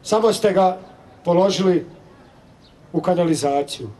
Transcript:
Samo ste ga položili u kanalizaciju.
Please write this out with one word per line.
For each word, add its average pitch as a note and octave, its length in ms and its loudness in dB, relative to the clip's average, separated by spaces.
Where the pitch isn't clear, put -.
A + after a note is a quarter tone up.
Samo A3 300 2
ste G3+ 200 0
ga F#3 260 2
položili F3+ 600 2
u E3 80 -2
kanalizaciju. C#3+ 1000 -2